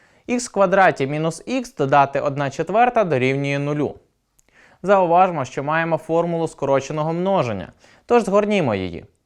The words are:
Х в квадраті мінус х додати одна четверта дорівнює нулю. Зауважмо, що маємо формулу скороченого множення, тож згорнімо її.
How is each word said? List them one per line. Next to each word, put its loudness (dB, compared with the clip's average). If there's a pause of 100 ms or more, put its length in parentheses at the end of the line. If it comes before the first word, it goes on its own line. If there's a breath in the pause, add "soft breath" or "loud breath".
(280 soft breath)
Х -4
в -16
квадраті 2
мінус -4
х -6
додати 2
одна -4
четверта 0
дорівнює 0
нулю. -4 (880 soft breath)
Зауважмо, 2
що -8
маємо -2
формулу -2
скороченого -2
множення, -2 (340 soft breath)
тож 4
згорнімо 0
її. -8 (200)